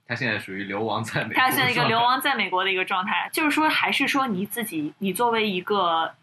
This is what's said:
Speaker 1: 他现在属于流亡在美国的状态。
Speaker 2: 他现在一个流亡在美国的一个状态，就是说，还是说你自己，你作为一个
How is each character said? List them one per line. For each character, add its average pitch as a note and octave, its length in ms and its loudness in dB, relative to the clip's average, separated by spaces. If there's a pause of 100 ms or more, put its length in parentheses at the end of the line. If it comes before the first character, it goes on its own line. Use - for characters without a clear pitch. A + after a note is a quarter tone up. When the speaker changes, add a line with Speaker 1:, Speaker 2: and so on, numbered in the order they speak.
Speaker 1:
他 A#2+ 80 -6
现 A#2+ 140 -2
在 G#2+ 100 0
属 G2 140 -12
于 G2 120 -6
流 G2 200 -4
亡 G#2+ 180 0
在 A2+ 220 -4
美 - 100 -8
国 - 0 -
的 - 0 -
状 C4 120 6
态。 C4 40 2
Speaker 2:
他 C#4+ 60 -2
现 C4+ 80 2
在 B3 80 2
一 - 20 0
个 A#3+ 140 2
流 A3+ 100 2
亡 B3 220 4
在 C#4+ 140 0
美 G3+ 160 -2
国 F#3 120 2
的 F#3+ 80 0
一 F#3+ 40 0
个 F#3 100 0
状 F#3 220 -2
态， G3 260 -2
就 E4 120 -2
是 D4+ 60 2
说， D4+ 200 2
还 - 200 0
是 C4 160 0
说 C4+ 200 2
你 G3 180 -2
自 A#3 180 -6
己， D#3+ 360 -6
你 F#3+ 160 -2
作 A#3 160 2
为 A3 200 2
一 F3+ 100 -2
个 F3 640 0